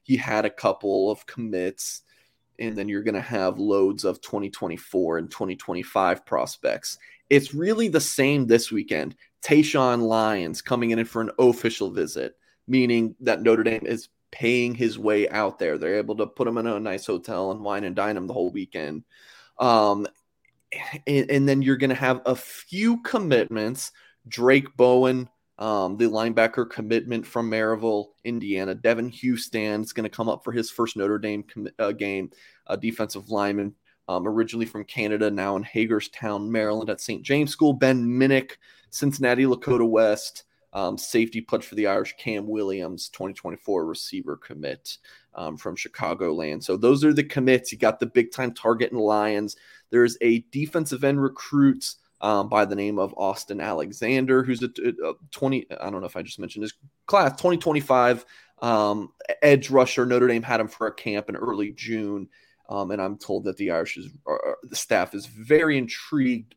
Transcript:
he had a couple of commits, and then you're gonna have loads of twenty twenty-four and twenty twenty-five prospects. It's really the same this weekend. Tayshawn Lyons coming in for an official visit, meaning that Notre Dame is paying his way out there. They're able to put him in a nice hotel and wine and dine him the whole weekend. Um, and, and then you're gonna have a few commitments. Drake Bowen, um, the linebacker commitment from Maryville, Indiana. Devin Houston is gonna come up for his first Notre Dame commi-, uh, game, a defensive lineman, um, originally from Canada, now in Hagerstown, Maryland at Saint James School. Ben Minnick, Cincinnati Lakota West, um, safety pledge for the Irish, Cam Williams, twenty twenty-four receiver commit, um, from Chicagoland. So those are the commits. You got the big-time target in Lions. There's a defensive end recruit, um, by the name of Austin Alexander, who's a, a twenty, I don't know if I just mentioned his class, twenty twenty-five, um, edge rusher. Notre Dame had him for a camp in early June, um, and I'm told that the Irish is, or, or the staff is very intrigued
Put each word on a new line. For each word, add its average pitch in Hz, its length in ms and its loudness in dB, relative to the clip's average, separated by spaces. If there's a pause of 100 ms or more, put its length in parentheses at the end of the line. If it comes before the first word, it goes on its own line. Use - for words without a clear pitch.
he 131 140 2
had 107 280 0
a 107 60 0
couple 98 580 0
of 104 160 -6
commits, 98 760 -6 (580)
and 110 160 -6
then 101 120 -6
you're 104 160 -4
gonna 107 180 -2
have 95 360 -2
loads 98 480 2
of 90 160 -2
twenty 101 300 -6
twenty-four 82 680 -2
and 82 140 -6
twenty 95 240 -6
twenty-five 90 680 -2
prospects. - 720 -4 (320)
It's 143 260 4
really 214 320 0
the 156 120 4
same 139 460 2
this 117 260 4
weekend. 85 440 -4 (280)
Tayshawn 143 580 4
Lyons 110 600 0
coming 117 300 -2
in 113 140 0
for 113 160 -6
an 110 180 -6
official 117 500 4
visit, 85 480 -6 (300)
meaning 120 520 2
that 113 220 0
Notre 113 220 4
Dame 113 220 0
is - 240 -6 (220)
paying 120 440 0
his 113 240 0
way 104 300 2
out 101 300 -2
there. 78 180 0
They're 85 200 -2
able 107 200 -4
to 123 100 -2
put 123 200 -4
him 117 100 -2
in 113 100 -2
a 107 120 -2
nice 101 260 -6
hotel 95 460 -4
and 107 100 -8
wine 101 220 -4
and 95 120 -6
dine 104 220 -2
him 92 100 -8
the 104 60 -8
whole 90 180 -2
weekend. 78 520 -8 (540)
Um, 104 480 4 (1000)
and, 139 240 2
and 139 160 4
then 139 140 4
you're 135 160 4
gonna 131 160 2
have 127 320 0
a 127 100 2
few 226 680 -2
commitments. 123 920 0 (340)
Drake 131 480 4
Bowen, 127 540 4 (300)
um, 101 360 -2
the 110 100 2
linebacker 113 640 2
commitment 113 560 -2
from 117 240 -4
Maryville, 110 580 0 (180)
Indiana. 104 500 -4
Devin 113 320 2
Houston 113 720 -2
is 107 140 -8
gonna 107 160 -4
come 113 180 -4
up - 160 -4
for - 80 -8
his 117 180 -4
first 117 280 -4
Notre 104 220 0
Dame 104 240 -6
commi-, - 360 -12
uh, 101 140 -2
game, 98 380 -6 (360)
a 95 80 -2
defensive 104 540 -6
lineman, 101 440 -2 (360)
um, 90 180 -2
originally 113 380 0
from 110 180 -12
Canada, 107 480 -2
now 98 240 -2
in 98 80 -4
Hagerstown, 110 880 -4
Maryland 110 380 -2
at - 100 -4
Saint - 240 -8
James 147 280 0
School. 151 200 4
Ben 131 320 4
Minnick, 131 540 2 (320)
Cincinnati 135 540 2
Lakota 123 460 2
West, 110 540 2 (300)
um, 98 240 -4
safety 113 420 0
pledge - 260 -4
for - 100 -16
the 104 120 0
Irish, 101 300 -2
Cam 107 280 -8
Williams, 95 600 -6
twenty 95 260 -10
twenty-four 87 520 -4
receiver 82 500 -8
commit, - 600 -12 (380)
um, 78 200 -10
from 85 220 -10
Chicagoland. 82 840 -6
So 92 120 -2
those 131 300 4
are 151 80 6
the 143 100 2
commits. 127 480 2
You 110 60 -12
got 110 240 2
the 123 60 -2
big-time 120 460 0
target 117 380 0
in 123 60 -4
Lions. 107 580 0 (340)
There's 120 300 4
a 117 200 4 (120)
defensive 147 540 -4
end 139 160 2
recruit, 135 720 2 (260)
um, 104 300 0
by 104 160 4
the 98 100 -6
name 101 240 -4
of 92 160 -2
Austin 98 460 -4
Alexander, 117 840 0
who's 123 200 -2
a, 120 60 -4 (360)
a 160 80 -4 (180)
twenty, 135 340 -4 (140)
I 87 100 -8
don't 98 120 -8
know 90 60 -10
if - 100 -12
I 90 40 -8
just - 180 -14
mentioned 98 240 -10
his 107 100 -10 (320)
class, 170 340 2
twenty 180 180 2
twenty-five, 131 680 2 (360)
um, 107 520 0 (280)
edge 139 280 6
rusher. 131 360 4
Notre 123 220 4
Dame 117 160 2
had 120 160 0
him 110 80 -2
for 110 200 -6
a 101 60 -6
camp 104 360 -6
in 98 80 -8
early 104 340 -4
June, 104 560 -6 (400)
um, 98 240 -4
and 104 100 -4
I'm 101 160 -4
told 101 280 -6
that 92 100 -4
the 95 160 -2
Irish 82 240 -2
is, 73 140 -14 (160)
or, - 180 -4
or - 200 -4
the - 120 -16
staff 92 380 0
is 101 140 -12
very 143 500 2
intrigued 123 800 -2